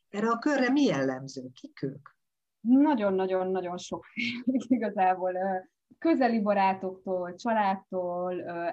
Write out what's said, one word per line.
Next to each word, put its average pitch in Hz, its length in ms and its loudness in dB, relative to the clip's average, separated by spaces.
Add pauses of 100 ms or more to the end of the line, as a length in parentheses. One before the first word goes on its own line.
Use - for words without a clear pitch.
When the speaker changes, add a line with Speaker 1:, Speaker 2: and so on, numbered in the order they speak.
Speaker 1:
erre 208 200 -2
a 233 100 0
körre 254 320 2
mi 285 120 4
jellemző? 135 720 -2
Kik - 280 -18
ők? 139 280 -8 (500)
Speaker 2:
Nagyon-nagyon-nagyon 190 1200 2
sok - 280 -12 (340)
<laughs> 254 280 -2
igazából, 185 680 2
ö, 185 220 -2 (400)
közeli 247 440 2
barátoktól, 190 960 0
családtól, 185 1040 -2
ö, 170 340 -6